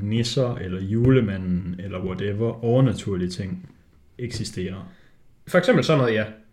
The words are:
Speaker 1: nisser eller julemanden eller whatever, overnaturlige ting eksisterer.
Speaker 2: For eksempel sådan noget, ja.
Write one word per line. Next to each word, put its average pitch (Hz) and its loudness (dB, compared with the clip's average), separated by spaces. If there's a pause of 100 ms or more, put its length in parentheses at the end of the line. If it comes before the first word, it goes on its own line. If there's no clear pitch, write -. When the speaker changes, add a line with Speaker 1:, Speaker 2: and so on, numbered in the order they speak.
Speaker 1:
nisser 117 0
eller 92 -6
julemanden 95 2
eller 95 -6
whatever, 101 -4
overnaturlige 107 2
ting 90 -8 (480)
eksisterer. 95 -8 (580)
Speaker 2:
For - 2
eksempel 175 4
sådan 151 4
noget, 120 4
ja. 107 0 (280)